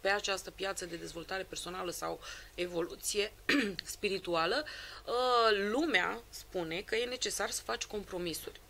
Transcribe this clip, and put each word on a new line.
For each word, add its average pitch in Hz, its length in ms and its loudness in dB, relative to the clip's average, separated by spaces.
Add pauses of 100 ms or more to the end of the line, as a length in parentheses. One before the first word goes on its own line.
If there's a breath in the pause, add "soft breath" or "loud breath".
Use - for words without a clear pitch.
pe 190 80 2
această 196 420 0
piață 185 360 -4
de 170 100 -6
dezvoltare 165 460 -6
personală 175 480 -6
sau 165 300 -4 (340 loud breath)
evoluție 175 800 0 (120)
<clears throat> 214 400 2
spirituală, 190 800 2 (400 loud breath)
uh, 226 640 6
lumea 220 500 2 (100)
spune 170 500 -4
că 220 160 -2
e 240 80 2
necesar 226 460 -2
să - 140 -4
faci 226 200 -2
compromisuri. 180 840 -6